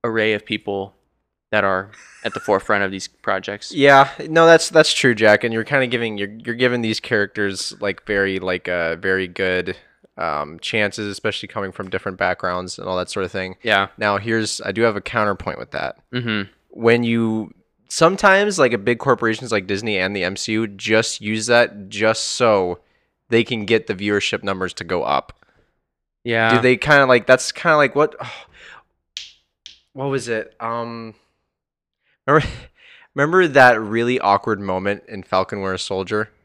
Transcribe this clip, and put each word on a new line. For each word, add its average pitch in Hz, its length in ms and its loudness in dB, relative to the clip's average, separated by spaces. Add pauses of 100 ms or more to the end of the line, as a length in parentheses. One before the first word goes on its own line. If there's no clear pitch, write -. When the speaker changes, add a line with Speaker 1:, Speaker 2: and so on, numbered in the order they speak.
Speaker 1:
array 110 300 0
of 104 100 -4
people 98 520 -8 (560)
that 104 120 2
are 98 280 -2 (320)
at 113 100 -6
the 113 60 -6
forefront 101 440 0
of 95 60 -4
these 95 180 -10
projects. - 640 -8
Speaker 2:
Yeah, 139 380 6 (180)
no, 165 200 6
that's, 165 220 6
that's 160 240 4
true, 123 200 2
Jack. 107 300 4
And 113 100 -4
you're 113 100 -4
kinda 135 220 -2
giving, 117 320 -4
you're, 101 140 -6 (120)
you're 117 120 -6
giving 123 260 0
these 110 180 -2
characters, 101 800 -4
like, 98 280 -6
very, 98 320 -2
like, 90 280 -4
uh, 85 280 -2
very 95 320 -2
good, 90 500 -2 (400)
um, 78 420 -6
chances, 104 480 -4
especially 101 420 -8
coming 98 220 -8
from 95 200 -12
different 92 260 -6
backgrounds 90 600 -4
and 95 80 -10
all 92 100 -4
that 90 140 -6
sort 98 140 -4
of 87 60 -10
thing. 92 300 -8
Speaker 1:
Yeah. 98 360 2
Speaker 2:
Now, 104 200 0
here's, 110 440 -2
I 101 100 -6
do 110 120 -2
have 110 120 2
a 101 60 -6
counterpoint 104 580 -4
with - 120 -12
that. 73 260 -8 (140)
Speaker 1:
Mm-hmm. 110 380 -4 (200)
Speaker 2:
When 117 340 2
you, 113 500 -2 (360)
sometimes, 196 680 4
like, 127 160 4
a 95 60 -2
big 117 180 -2
corporations 117 540 -2
like 98 160 -2
Disney 104 320 -2
and 95 160 -2
the 92 80 -2
M 95 120 -2
C - 180 -4
U 110 120 0
just 107 560 0
use 107 240 -4
that 113 440 2
just 107 340 0
so 98 560 0 (500)
they 117 140 4
can 110 220 -4
get 110 200 2
the 104 80 -6
viewership 101 480 -2
numbers 92 340 -6
to - 80 -12
go 85 200 -4
up. 69 300 -2 (880)
Speaker 1:
Yeah. 113 320 2
Speaker 2:
Do 113 60 4
they 127 160 4
kinda, 143 280 4
like, 123 220 4
that's 127 240 4
kinda 160 260 0
like 139 160 2
what, 147 260 2
<sighs> 123 60 -12 (1700)
what 131 120 -8
was 135 220 -4
it? 110 320 -6
Um, 117 560 -8 (1120)
remember, 147 200 2 (320)
<laughs> - 360 -20
remember 165 340 2
that 127 320 8
really 117 380 0
awkward 101 400 0
moment 98 480 -4
in 98 160 -14
Falcon 95 380 -2
Winter 95 160 -4
Soldier? 98 520 -4 (160)